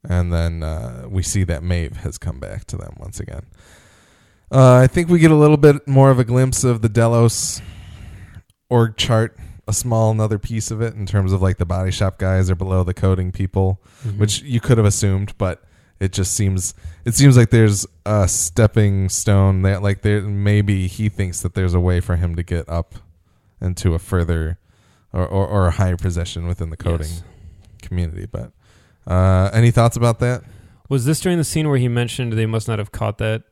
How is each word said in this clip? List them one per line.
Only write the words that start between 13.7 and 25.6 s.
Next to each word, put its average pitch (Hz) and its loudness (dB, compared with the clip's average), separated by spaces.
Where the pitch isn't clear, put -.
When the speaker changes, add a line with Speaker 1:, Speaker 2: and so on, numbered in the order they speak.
Speaker 2:
Mm-hmm. 104 -6
Speaker 1:
which 104 0
you 120 -2
could 123 4
have 107 4
assumed, 98 -2
but 92 -6
it 95 -2
just 95 -2
seems, 95 -2
it 113 -4
seems 135 6
like 117 6
there's 107 4
a 101 2
stepping 101 0
stone 98 2
that, 95 0
like, 101 -2
there, 104 0
maybe 101 0
he 107 -4
thinks 92 -8
that 87 -6
there's 90 0
a 87 2
way 90 0
for 87 -4
him 85 -2
to 85 -6
get 85 -6
up 82 -8
into 90 -4
a 82 -4
further 82 -4
or, 92 -4
or, 98 -2
or 95 0